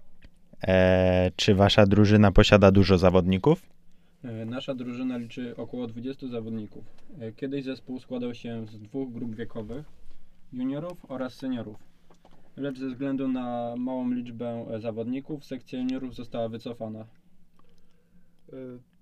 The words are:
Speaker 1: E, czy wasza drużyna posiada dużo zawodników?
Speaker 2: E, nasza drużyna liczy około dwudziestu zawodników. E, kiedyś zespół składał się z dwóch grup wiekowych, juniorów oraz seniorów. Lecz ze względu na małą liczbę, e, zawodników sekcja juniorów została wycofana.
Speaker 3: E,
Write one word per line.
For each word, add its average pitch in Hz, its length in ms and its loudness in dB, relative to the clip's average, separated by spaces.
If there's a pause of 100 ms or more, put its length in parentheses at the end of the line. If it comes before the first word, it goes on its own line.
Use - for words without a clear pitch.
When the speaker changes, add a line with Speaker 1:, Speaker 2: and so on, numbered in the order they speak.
(680)
Speaker 1:
E, 92 680 4
czy - 200 2
wasza 98 300 6
drużyna 101 460 8
posiada 101 400 8
dużo 95 260 8
zawodników? 92 720 4 (540)
Speaker 2:
E, 113 220 -8
nasza 127 300 -8
drużyna 123 420 -6
liczy 120 380 -10
około 120 320 -10
dwudziestu 123 420 -10
zawodników. 113 540 -10 (360)
E, 113 120 -10
kiedyś 135 320 -8
zespół 127 360 -10
składał 123 340 -8
się 117 340 -10
z 107 120 -18
dwóch 131 320 -10
grup 117 240 -10
wiekowych, 117 500 -10 (680)
juniorów 143 540 -8
oraz 127 260 -8
seniorów. 117 440 -8 (800)
Lecz 135 200 -8
ze 131 100 -8
względu 135 400 -4
na 120 500 -4
małą 127 340 -4
liczbę, 120 580 -6
e, 113 100 -6
zawodników 120 680 -8
sekcja 127 340 -12
juniorów 127 360 -6
została 117 340 -8
wycofana. 113 500 -10
Speaker 3:
E, - 1600 -20 (460)